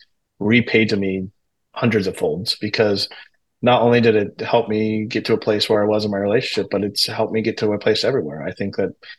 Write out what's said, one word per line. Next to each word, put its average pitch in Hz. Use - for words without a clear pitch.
repaid 110
to 107
me 95
hundreds 107
of 92
folds, 87
because 104
not 120
only 120
did 113
it 101
help 117
me 107
get 110
to 117
a 107
place 107
where 104
I 104
was 107
in 104
my 98
relationship, 101
but 98
it's 104
helped 110
me 110
get 110
to 107
a 104
place -
everywhere. 78
I 92
think 98
that 98